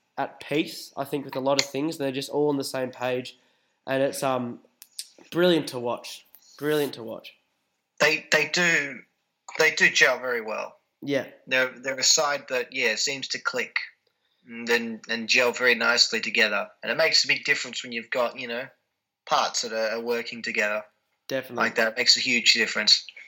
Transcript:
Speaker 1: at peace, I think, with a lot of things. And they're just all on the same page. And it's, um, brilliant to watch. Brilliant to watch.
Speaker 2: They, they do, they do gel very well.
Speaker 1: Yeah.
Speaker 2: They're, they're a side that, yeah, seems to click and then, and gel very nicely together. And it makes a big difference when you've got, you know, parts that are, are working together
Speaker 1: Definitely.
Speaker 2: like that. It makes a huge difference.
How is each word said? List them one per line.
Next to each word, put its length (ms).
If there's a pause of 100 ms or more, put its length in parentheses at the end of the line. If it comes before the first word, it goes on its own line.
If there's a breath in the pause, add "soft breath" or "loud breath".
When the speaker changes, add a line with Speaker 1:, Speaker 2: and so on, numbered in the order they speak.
(180)
Speaker 1:
at 220
peace, 580
I 60
think, 200
with 120
a 40
lot 220
of 40
things. 300
And 80
they're 80
just 160
all 220
on 80
the 60
same 260
page. 480 (480)
And 160
it's, 200
um, 360 (720)
brilliant 380
to 100
watch. 480 (320)
Brilliant 360
to 80
watch. 320 (680)
Speaker 2:
They, 320
they 160
do, 500 (600)
they 120
do 180
gel 300
very 220
well. 360 (260)
Speaker 1:
Yeah. 240 (200)
Speaker 2:
They're, 320
they're 200
a 40
side 460
that, 240
yeah, 240
seems 320
to 100
click 380 (720)
and 200
then, 420
and 200
gel 240
very 220
nicely 460
together. 480 (140)
And 80
it 60
makes 280
a 40
big 160
difference 380
when 100
you've 180
got, 280
you 100
know, 160 (600)
parts 360
that 100
are, 240
are 40
working 420
together 400 (460)
Speaker 1:
Definitely. 360
Speaker 2:
like 120
that. 120
It 80
makes 200
a 40
huge 340
difference. 520 (220 loud breath)